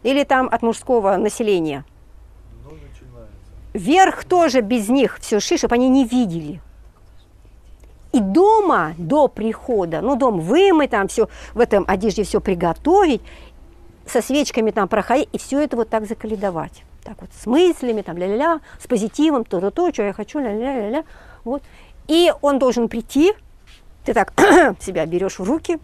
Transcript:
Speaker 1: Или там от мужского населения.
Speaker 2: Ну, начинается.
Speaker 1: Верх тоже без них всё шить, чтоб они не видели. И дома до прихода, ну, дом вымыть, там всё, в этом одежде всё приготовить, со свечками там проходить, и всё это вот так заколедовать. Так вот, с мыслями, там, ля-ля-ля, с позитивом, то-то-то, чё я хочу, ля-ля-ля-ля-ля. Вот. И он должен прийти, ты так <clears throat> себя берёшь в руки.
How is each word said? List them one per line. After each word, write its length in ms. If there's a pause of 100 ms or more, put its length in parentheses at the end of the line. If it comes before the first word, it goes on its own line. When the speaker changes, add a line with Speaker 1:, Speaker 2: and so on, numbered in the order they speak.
Speaker 1:
Или 220
там 260
от 100
мужского 540
населения. 720 (800)
Speaker 2:
Ну, 60
начинается. 640 (360)
Speaker 1:
Верх 520
тоже 340
без 300
них 320
всё 180
шить, 200
чтоб 120
они 160
не 160
видели. 560 (1500)
И 60
дома 760
до 300
прихода, 760
ну, 140
дом 240
вымыть, 500
там 180
всё, 200 (260)
в 60
этом 280
одежде 360
всё 160
приготовить, 840 (840)
со 140
свечками 500
там 160
проходить, 460
и 40
всё 220
это 160
вот 140
так 180
заколедовать. 760 (200)
Так 180
вот, 80 (100)
с 60
мыслями, 560
там, 160
ля-ля-ля, 420 (200)
с 80
позитивом, 560
то-то-то, 480
чё 120
я 100
хочу, 260
ля-ля-ля-ля-ля. 640 (400)
Вот. 180 (460)
И 340
он 180
должен 280
прийти, 460 (720)
ты 80
так 220
<clears throat> 440
себя 260
берёшь 340
в 40
руки. 300 (100)